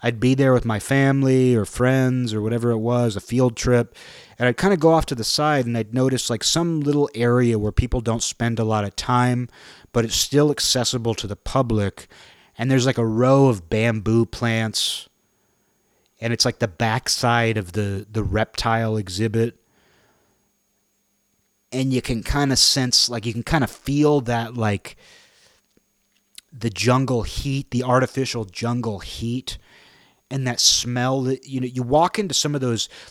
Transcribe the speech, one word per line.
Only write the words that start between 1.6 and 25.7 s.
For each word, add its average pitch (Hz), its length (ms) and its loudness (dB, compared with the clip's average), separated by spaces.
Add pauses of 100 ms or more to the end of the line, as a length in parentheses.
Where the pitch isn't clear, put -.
friends 127 720 0
or 107 80 -2
whatever 117 300 0
it 113 80 0
was, 120 360 0
a 95 60 -6
field 123 340 0
trip, 120 400 0 (440)
and 123 100 2
I'd 120 80 0
kinda 190 200 2
go 160 140 6
off 160 140 4
to 143 100 -6
the 113 80 -4
side 147 440 0
and 117 100 -2
I'd 110 160 -4
notice, 131 360 0
like, 117 140 -4
some 165 380 0
little 143 320 2
area 120 460 2
where 104 120 -2
people 123 300 -2
don't 113 220 -2
spend 117 340 -4
a 113 80 0
lot 107 180 0
of 101 120 -8
time, 123 520 0 (440)
but 117 120 2
it's 113 120 -4
still 147 340 2
accessible 120 640 -2
to 104 140 -8
the 101 80 -8
public. 113 720 -2 (500)
And 120 120 -2
there's, 131 160 4
like, 131 140 0
a 117 60 0
row 127 420 4
of 98 220 0
bamboo 110 580 2
plants, - 840 -4 (1120)
and 117 100 -2
it's, 113 140 0
like, 120 140 -2
the 117 80 0
backside 117 920 0
of 92 140 -6
the, 98 400 -4
the 107 120 -2
reptile 110 720 -2
exhibit. 107 640 -2 (2250)
And 131 200 -2
you 127 100 0
can 113 200 -4
kinda 139 340 0
sense, - 540 2
like, 117 160 -8
you 117 80 -2
can 120 80 -6
kinda 147 260 0
feel 147 540 2
that, 117 320 -4
like, 107 440 -4 (1500)